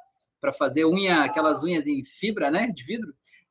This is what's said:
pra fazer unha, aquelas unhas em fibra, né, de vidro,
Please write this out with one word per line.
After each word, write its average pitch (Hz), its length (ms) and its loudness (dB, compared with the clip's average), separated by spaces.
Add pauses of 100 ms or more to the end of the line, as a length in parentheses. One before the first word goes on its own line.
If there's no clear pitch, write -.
(400)
pra 135 140 -2
fazer 147 320 0
unha, 175 380 4
aquelas 151 400 2
unhas 165 220 0
em 143 180 -2
fibra, 202 460 -2
né, 208 180 0
de 180 160 -8
vidro, 196 300 -8 (380)